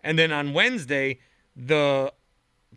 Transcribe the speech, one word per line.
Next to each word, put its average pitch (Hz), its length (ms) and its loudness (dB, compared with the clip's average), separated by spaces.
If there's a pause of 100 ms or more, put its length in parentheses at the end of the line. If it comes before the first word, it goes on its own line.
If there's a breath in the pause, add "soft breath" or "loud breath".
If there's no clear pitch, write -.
And 160 140 0
then 160 140 4
on 143 220 -4
Wednesday, 143 640 -2 (360 soft breath)
the 139 580 0 (640)